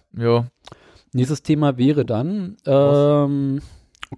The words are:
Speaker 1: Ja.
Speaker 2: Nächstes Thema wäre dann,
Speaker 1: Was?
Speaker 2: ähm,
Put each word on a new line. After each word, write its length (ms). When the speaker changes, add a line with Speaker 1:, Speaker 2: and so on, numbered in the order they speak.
Speaker 1:
Ja. 300
Speaker 2:
Nächstes 280
Thema 360
wäre 280
dann, 580
Speaker 1:
Was? 640
Speaker 2:
ähm, 340